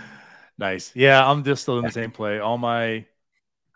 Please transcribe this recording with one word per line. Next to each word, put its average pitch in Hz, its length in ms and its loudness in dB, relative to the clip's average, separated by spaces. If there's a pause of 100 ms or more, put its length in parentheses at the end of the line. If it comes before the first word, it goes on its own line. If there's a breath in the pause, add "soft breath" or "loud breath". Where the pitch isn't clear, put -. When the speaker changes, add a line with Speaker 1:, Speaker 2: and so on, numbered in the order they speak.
(580 loud breath)
Speaker 1:
Nice. 95 380 -6
Yeah, 135 340 6
I'm 147 140 0
just 139 200 -2
still 123 160 -4
in 120 40 -4
the 113 60 -4
Speaker 2:
Yeah. 113 40 -8 (120)
Speaker 1:
same 113 60 -10
play. 107 280 -6
All 110 180 -2
my 117 480 -4 (720)